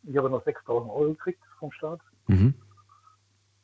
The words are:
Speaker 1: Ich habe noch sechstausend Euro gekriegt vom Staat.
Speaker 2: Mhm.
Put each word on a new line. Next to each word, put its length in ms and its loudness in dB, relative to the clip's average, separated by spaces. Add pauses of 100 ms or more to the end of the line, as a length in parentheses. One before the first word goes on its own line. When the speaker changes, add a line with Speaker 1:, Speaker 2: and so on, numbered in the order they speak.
Speaker 1:
Ich 80 -4
habe 120 2
noch 160 -2
sechstausend 440 -2
Euro 220 0
gekriegt 300 -8 (180)
vom 140 -10
Staat. 260 -10 (280)
Speaker 2:
Mhm. 260 4 (1120)